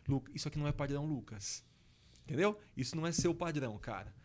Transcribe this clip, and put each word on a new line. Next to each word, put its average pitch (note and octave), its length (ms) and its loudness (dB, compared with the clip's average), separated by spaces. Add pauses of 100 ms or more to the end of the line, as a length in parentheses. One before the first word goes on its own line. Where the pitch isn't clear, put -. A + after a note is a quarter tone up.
"Lu-, C3+ 160 4 (120)
isso D#3 120 -2
aqui D3+ 120 -4
não D3 80 2
é D3 40 2
padrão C#3+ 360 0
Lucas. A2+ 580 -4 (580)
Entendeu? G3 360 2 (160)
Isso C3 200 -2
não D#3+ 120 2
é E3+ 40 2
seu E3+ 220 4
padrão, D3 460 0
cara." F#2+ 340 -6 (120)